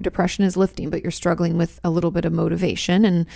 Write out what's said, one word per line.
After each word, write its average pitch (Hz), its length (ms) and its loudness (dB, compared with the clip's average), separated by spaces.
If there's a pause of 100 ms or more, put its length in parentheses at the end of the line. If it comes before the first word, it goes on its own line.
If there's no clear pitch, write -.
depression 190 440 0
is 180 100 0
lifting, 180 340 0
but - 120 -4
you're 170 100 -4
struggling 170 460 0
with 170 260 -2
a 175 60 0
little 170 220 0
bit 170 120 -2
of 165 80 -2
motivation 170 720 0
and 175 220 4 (100)